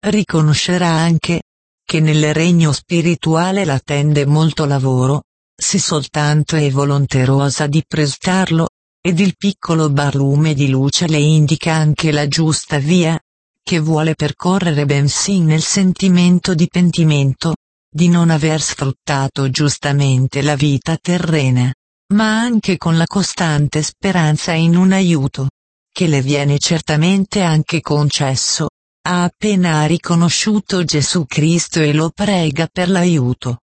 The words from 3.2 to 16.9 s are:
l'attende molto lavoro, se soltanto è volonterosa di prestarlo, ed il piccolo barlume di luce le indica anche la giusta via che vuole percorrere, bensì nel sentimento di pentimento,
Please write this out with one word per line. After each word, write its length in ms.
l'attende 580
molto 400
lavoro, 600
se 240
soltanto 800
è 140
volonterosa 960
di 200
prestarlo, 800
ed 180
il 160
piccolo 540
barlume 640
di 160
luce 360
le 120
indica 560
anche 360
la 160
giusta 520
via 420
che 180
vuole 340
percorrere, 720
bensì 540
nel 220
sentimento 920
di 140
pentimento, 880